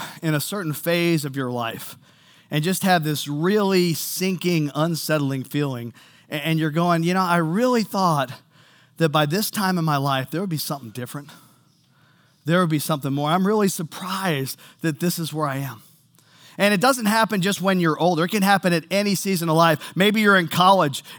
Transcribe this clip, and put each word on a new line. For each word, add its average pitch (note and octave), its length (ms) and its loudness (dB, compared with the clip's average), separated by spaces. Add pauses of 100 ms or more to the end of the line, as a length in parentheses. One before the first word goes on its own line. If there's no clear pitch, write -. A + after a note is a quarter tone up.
(220)
in D#3 140 0
a C#3+ 60 0
certain F3 320 -6
phase E3+ 500 0
of C#3 100 -8
your C3+ 160 -6
life A#2 460 -8 (560)
and D3+ 100 0
just F3 220 -2
have F3+ 220 2
this D3+ 200 -4
really F3+ 680 2
sinking, F3 840 -2
unsettling D3 720 -2
feeling. B2+ 480 -6 (360)
A-, D3 160 -6
and D#3+ 140 0
you're D#3 100 0
going, E3 340 2
"You F3 100 0
know, F#3+ 80 2
I F3 160 2
really A3 460 0
thought D#3+ 500 0 (640)
that E3 120 2
by D3+ 160 2
this F#3 240 -2
time F#3 280 0
in E3 80 0
my D3+ 100 2
life, C3+ 340 -2
there D#3+ 120 -4
would G3+ 80 -6
be D#3+ 80 -4
something C3+ 320 -8
different. C#3+ 400 -12 (1120)
There E3+ 160 2
would F3+ 100 2
be D#3 100 0
something C#3 340 -4
more. D3 160 -2
I'm F#3 180 2
really G#3 220 2
surprised F3+ 880 -6 (220)
that D#3+ 180 -4
this E3+ 200 -2
is D#3+ 120 -6
where D3+ 160 -4
I C3+ 120 -6
am." B2 240 -12 (720)
And G3+ 160 2
it G3+ 80 2
doesn't B3 280 2
happen A3 340 2
just F#3 220 -2
when F#3+ 160 2
you're D#3+ 200 2
older. E3+ 260 2
It F3+ 40 -2
can G#3 140 0
happen F#3+ 300 4
at E3 180 0
any G3+ 240 0
season E3+ 340 -2
of D#3 60 2
life. E3 240 4 (160)
Maybe G#3 260 2
you're G3+ 160 6
in E3+ 100 2
college F3+ 560 4 (160)